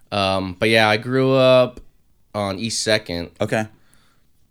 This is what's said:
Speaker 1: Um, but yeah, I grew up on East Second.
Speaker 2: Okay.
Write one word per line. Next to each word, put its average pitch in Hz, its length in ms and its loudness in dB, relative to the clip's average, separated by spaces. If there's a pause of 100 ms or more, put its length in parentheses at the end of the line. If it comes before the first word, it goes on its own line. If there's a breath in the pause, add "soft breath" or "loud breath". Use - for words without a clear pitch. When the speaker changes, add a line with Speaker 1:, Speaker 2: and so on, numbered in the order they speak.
(120)
Speaker 1:
Um, 95 460 -2
but 110 100 0
yeah, 113 200 4
I 107 80 2
grew 131 380 -2
up 127 460 4 (540)
on 98 240 -6
East 113 240 -6
Second. 107 480 -4 (100)
Speaker 2:
Okay. 110 260 -2 (840)